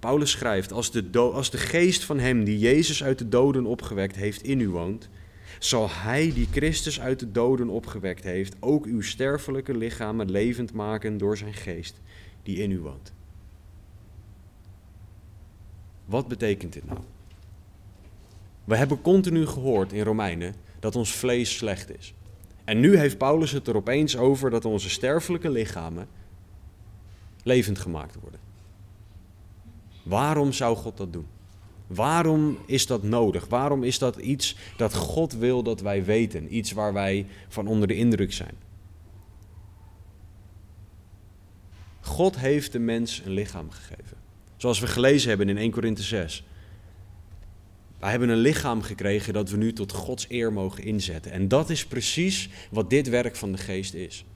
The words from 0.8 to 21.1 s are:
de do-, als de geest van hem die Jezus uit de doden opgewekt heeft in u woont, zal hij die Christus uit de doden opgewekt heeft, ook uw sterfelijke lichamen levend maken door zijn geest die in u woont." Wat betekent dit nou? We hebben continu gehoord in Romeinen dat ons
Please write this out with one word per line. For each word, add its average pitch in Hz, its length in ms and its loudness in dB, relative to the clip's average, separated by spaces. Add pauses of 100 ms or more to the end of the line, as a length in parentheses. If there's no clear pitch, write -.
de 98 200 -2
do-, 120 220 4
als 135 180 -2
de 127 80 -6
geest 175 460 2
van 147 140 -2
hem 123 260 4
die 104 140 2
Jezus 147 440 4
uit 135 160 0
de 117 100 -6
doden 127 380 4
opgewekt 98 500 -2
heeft 101 260 -4
in 135 180 0
u 110 80 2
woont, 90 400 -4 (500)
zal 110 320 0
hij 131 420 0
die 120 180 2
Christus 151 500 2
uit 131 180 -2
de 117 140 -8
doden 120 360 2
opgewekt 95 560 -6
heeft, 95 360 -4
ook 147 240 2
uw 110 160 -2
sterfelijke 135 760 -4
lichamen 113 540 -4
levend 117 420 0
maken 107 460 -4
door 101 180 2
zijn 104 180 -10
geest 85 460 -10 (420)
die 95 140 -6
in 98 140 -2
u 95 100 -2
woont." 69 320 -14 (3000)
Wat 123 240 -2
betekent 101 440 -2
dit - 140 -14
nou? - 140 -8 (1600)
We 107 120 2
hebben 139 240 2
continu 175 460 4
gehoord 123 460 2
in 104 120 0
Romeinen 101 500 0 (260)
dat 107 160 -2
ons 113 160 0